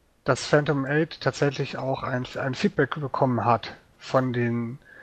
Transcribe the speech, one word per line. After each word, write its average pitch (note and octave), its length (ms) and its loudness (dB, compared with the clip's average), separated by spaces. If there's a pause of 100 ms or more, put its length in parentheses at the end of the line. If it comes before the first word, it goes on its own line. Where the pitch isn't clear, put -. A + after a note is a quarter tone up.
(240)
Dass C3 200 0
Phantom D3 420 2
Eight D3+ 340 -2
tatsächlich C#3 580 -2
auch C3 240 -4
ein, C3 320 -2
ein B2+ 220 -4
Feedback - 420 0
bekommen B2+ 460 0
hat A#2 320 0 (220)
von C3 340 0
den A#2+ 480 -2 (220)